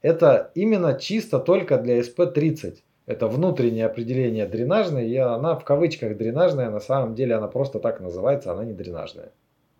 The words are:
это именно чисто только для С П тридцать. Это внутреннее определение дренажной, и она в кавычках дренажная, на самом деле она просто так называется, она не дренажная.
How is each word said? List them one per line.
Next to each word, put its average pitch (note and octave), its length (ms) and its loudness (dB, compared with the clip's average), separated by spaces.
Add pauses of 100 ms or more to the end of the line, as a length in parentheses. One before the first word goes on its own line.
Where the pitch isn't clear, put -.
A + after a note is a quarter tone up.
это D#3 520 4
именно F3+ 400 2
чисто G#3+ 440 -2
только E3+ 400 2
для A#2+ 240 2
С A#2+ 60 -4
П F3 180 0
тридцать. D3+ 560 -2 (240)
Это A2+ 200 -2
внутреннее A#2+ 600 2
определение A#2 600 -2
дренажной, C#3 640 0
и A#2+ 80 -2
она C3 420 0
в - 60 -14
кавычках C#3+ 540 0
дренажная, C3 500 0
на G#2 100 -4
самом A#2+ 360 -2
деле A#2+ 220 0
она G#2+ 120 -4
просто C3 320 -4
так A#2 200 -2
называется, F#2+ 520 -2
она G2+ 140 -6
не A2 80 -10
дренажная. F2 560 -12 (500)